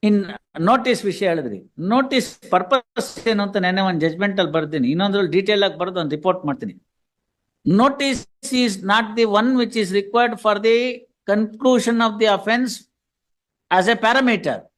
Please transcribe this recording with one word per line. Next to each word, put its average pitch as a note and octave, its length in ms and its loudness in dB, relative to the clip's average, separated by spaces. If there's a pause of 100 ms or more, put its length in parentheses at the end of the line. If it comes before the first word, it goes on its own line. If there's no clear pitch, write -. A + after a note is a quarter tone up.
ಇನ್ G#3 220 2 (340)
ನೋಟಿಸ್ A#3 460 2
ವಿಷಯ F#3+ 220 -2
ಹೇಳಿದ್ರಿ, B2+ 520 -4
ನೋಟಿಸ್ B3 720 -2
ಪರ್ಪಸ್ - 760 -2
ಏನು G#3 160 0
ಅಂತ G3 140 -4
ನೆನ್ನೆ F#3 240 0
ಒಂದ್ F3+ 200 0
ಜಡ್ಜ್‌ಮೆಂಟ್ F#3 380 0
ಅಲ್ಲಿ D#3 120 0
ಬರ್ತೀನಿ, D#3 360 -2
ಇನ್ನೊಂದ್ರಲ್ಲಿ F#3+ 440 0
ಡೀಟೇಲ್ G3 320 2
ಆಗಿ F#3+ 140 -2
ಬರ್ದು F3+ 220 -4
ಒಂದ್ D3+ 140 -4
ರಿಪೋರ್ಟ್ E3+ 320 -4
ಮಾಡ್ತೀನಿ. B2+ 280 -6 (960)
Notice C4+ 600 2 (240)
is B3 180 2 (120)
not G#3+ 220 0 (120)
the A#3 80 4
one G#3+ 320 2
which A#3+ 180 -2
is F#3+ 180 -2
required A3 440 0
for G#3 260 0
the A#3+ 320 2 (340)
conclusion A#3 680 0
of A3 220 0
the G#3 200 2
offense A#3 320 -2 (1080)
as F#3 80 2
a A#3 100 2
parameter. A3 640 0 (160)